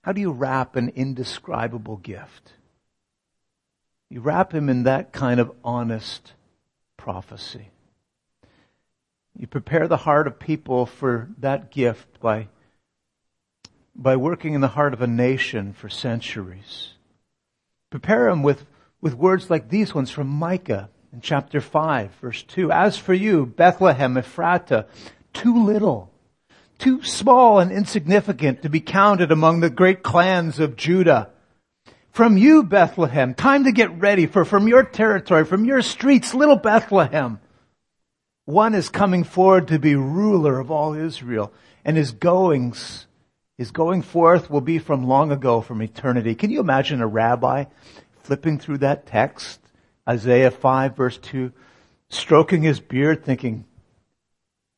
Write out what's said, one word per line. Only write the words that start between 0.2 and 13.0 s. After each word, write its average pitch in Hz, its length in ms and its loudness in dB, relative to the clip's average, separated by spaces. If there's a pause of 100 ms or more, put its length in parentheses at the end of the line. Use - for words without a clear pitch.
you 185 100 -4
wrap 131 440 -4
an 123 140 -2
indescribable 117 1080 -8
gift? - 560 -20 (1500)
You 123 140 -16
wrap 165 320 -2
him 147 160 -2
in 123 140 0
that 131 280 -2
kind 123 280 -2
of 120 120 -2 (120)
honest 117 720 -10 (600)
prophecy. 95 760 -16 (1700)
You - 120 -16
prepare 156 400 -6
the 165 100 -2
heart 151 300 0
of 139 100 -10
people 131 480 -4
for 120 440 -6 (100)
that 139 320 -6
gift - 480 -6
by, 107 300 -4 (1500)